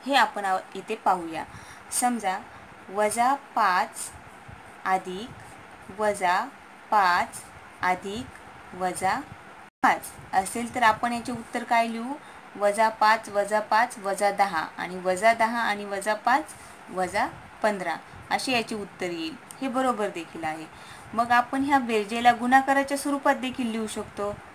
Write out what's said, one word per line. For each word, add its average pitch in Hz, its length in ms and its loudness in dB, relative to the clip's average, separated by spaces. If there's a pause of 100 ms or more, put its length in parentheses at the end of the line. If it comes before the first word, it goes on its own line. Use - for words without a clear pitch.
हे 277 80 0
आपण 208 300 4
आ-, 190 140 2 (160)
इथे 196 200 -6
पाहूया. 170 500 0 (560)
समजा, 214 380 0 (500)
वजा 214 460 2
पाच 214 640 0 (880)
अधिक 190 440 -2 (720)
वजा 196 440 2 (460)
पाच 196 520 4 (400)
अधिक 196 440 -2 (480)
वजा 185 460 -2 (640)
पाच 202 180 6 (320)
असेल, 233 420 -2
तर 247 80 2
आपण 226 300 4
याचे 233 200 -6
उत्तर 233 320 -6
काय 233 240 2
लिहू? 233 260 -6 (420)
वजा 208 320 4
पाच, 220 400 2
वजा 202 320 0
पाच, 220 380 2
वजा 196 320 0
दहा 185 360 0 (120)
आणि 175 200 -6
वजा 185 340 4
दहा 226 260 2
आणि 208 260 -2
वजा 202 300 -2
पाच, 262 300 2 (460)
वजा 185 360 0 (360)
पंधरा 180 340 0 (340)
असे - 220 0
याचे 226 220 0
उत्तर 190 360 -8
येईल. 160 240 -6 (260)
हे 269 80 -4
बरोबर 240 400 0
देखील 165 360 -8
आहे. 156 220 -6 (480)
मग 233 160 0
आपण 247 340 4
ह्या 285 140 4
बेरजेला 233 540 2
गुणाकाराच्या 269 640 4
स्वरूपात 285 360 2
देखील 247 320 -4
लिहू 220 200 -2
शकतो. 208 440 -6 (240)